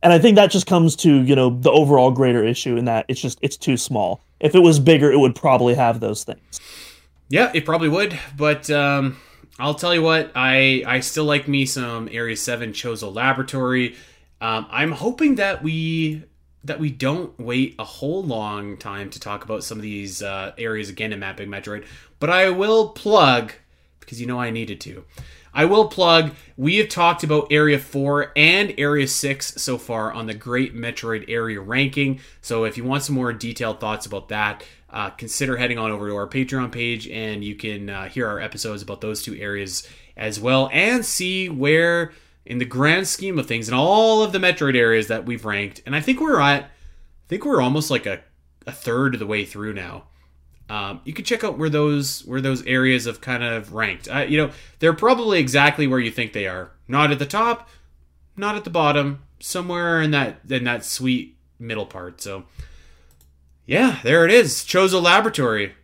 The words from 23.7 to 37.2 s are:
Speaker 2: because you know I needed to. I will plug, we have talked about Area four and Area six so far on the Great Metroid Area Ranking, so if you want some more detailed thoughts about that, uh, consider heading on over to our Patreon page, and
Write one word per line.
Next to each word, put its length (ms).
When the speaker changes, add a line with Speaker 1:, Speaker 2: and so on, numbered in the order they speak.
Speaker 2:
because 200
you 60
know 160
I 80
needed 320
to. 240
I 120
will 240
plug, 420
we 220
have 120
talked 340
about 280
Area 260
four 600
and 400
Area 300
six 540
so 160
far 360
on 120
the 80
Great 420
Metroid 520
Area 320
Ranking, 600
so 220
if 140
you 60
want 200
some 120
more 180
detailed 460
thoughts 260
about 240
that, 340
uh, 220
consider 460
heading 200
on 140
over 160
to 80
our 120
Patreon 440
page, 380
and 340